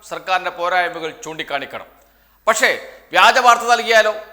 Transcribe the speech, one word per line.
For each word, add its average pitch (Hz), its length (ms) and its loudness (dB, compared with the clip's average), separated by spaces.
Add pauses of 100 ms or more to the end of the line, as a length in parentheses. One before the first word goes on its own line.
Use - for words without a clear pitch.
(120)
സർക്കാരിൻ്റെ 175 480 -4
പോരായ്മകൾ 170 500 -2 (160)
ചൂണ്ടിക്കാണിക്കണം. 143 640 -10 (600)
പക്ഷേ 220 220 2 (440)
വ്യാജ 214 320 6
വാർത്ത 233 280 4
നൽകിയാലോ 220 400 2 (200)